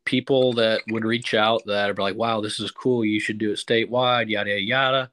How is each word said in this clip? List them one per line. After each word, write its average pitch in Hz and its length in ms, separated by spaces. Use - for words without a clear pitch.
people 127 480
that 113 360
would 110 160
reach 117 280
out 110 320
that 101 220
would 101 80
be 101 60
like, 98 140
"Wow, 113 260
this 104 180
is 101 100
cool. 123 340
You 104 160
should 107 200
do 107 120
it 101 40
statewide," 120 720
yada, 101 220
yada, 101 100
yada. 131 520